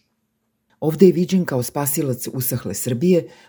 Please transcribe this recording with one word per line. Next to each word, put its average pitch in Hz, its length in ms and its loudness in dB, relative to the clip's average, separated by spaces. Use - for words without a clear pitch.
Ovde 156 260 4
je 180 60 6
viđen 180 320 0
kao 127 180 -2
spasilac 143 720 -4
usahle 120 420 -6
Srbije, 165 540 0